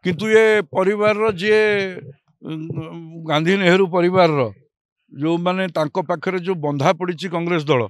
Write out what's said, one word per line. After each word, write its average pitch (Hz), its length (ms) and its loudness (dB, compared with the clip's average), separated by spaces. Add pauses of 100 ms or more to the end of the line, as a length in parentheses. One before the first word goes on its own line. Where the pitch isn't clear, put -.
କିନ୍ତୁ 180 220 -4
ଏ 220 180 6 (160)
ପରିବାରର 208 680 0
ଯିଏ, 214 320 2 (800)
ଉଁ, 160 140 -10 (720)
ଗାନ୍ଧୀ 156 320 2
ନେହେରୁ 185 300 4
ପରିବାରର 175 540 2 (720)
ଯୋଉମାନେ, 170 560 -2
ତାଙ୍କ 156 340 -4
ପାଖରେ 175 380 -4
ଯୋଉ 185 160 -4
ବନ୍ଧା 147 380 -2
ପଡ଼ିଛି 175 360 -6
କଂଗ୍ରେସ 170 360 -2
ଦଳ 139 240 2